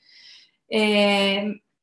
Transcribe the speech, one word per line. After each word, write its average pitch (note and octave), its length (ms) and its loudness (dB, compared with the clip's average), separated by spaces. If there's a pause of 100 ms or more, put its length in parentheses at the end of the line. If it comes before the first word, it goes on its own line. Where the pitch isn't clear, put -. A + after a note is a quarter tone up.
(680)
eh, G#3 920 0 (220)